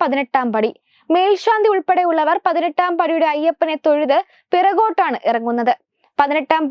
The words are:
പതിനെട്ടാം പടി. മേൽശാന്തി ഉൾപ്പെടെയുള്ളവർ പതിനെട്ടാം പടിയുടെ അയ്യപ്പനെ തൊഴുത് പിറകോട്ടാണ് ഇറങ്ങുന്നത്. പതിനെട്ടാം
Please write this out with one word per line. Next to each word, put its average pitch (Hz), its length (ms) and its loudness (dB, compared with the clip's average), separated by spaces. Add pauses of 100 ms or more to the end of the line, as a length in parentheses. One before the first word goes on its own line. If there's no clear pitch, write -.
പതിനെട്ടാം 269 540 -2
പടി. 220 160 -2 (380)
മേൽശാന്തി 415 640 2
ഉൾപ്പെടെയുള്ളവർ 349 640 0 (100)
പതിനെട്ടാം 349 520 -2
പടിയുടെ 330 340 0
അയ്യപ്പനെ 311 520 -2
തൊഴുത് 294 320 2 (360)
പിറകോട്ടാണ് 370 640 2 (120)
ഇറങ്ങുന്നത്. 233 440 0 (460)
പതിനെട്ടാം 294 520 0